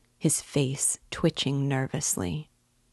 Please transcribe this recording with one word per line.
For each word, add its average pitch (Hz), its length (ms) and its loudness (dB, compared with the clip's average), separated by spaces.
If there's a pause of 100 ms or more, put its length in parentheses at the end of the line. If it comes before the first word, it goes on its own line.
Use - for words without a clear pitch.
(180)
his 151 220 2
face - 600 -2 (100)
twitching 139 580 0
nervously. 135 840 -2 (440)